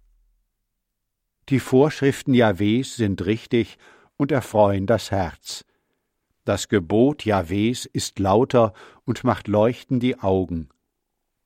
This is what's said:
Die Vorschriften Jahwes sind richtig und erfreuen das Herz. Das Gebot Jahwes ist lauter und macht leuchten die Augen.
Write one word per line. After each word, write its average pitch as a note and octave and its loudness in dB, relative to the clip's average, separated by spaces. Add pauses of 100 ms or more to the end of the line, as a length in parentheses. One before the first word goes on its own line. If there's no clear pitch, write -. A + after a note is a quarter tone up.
(1500)
Die C3 2
Vorschriften C#3 0
Jahwes G#2+ 2
sind G2 -2
richtig A2+ -2 (400)
und C#3+ -2
erfreuen G2+ 0
das A2 -2
Herz. - -8 (800)
Das - -4
Gebot A2 2
Jahwes G2+ -2
ist - -8
lauter A2 2 (300)
und - -6
macht A#2+ -2
leuchten A2+ 0
die B2 -2
Augen. F2+ -2 (760)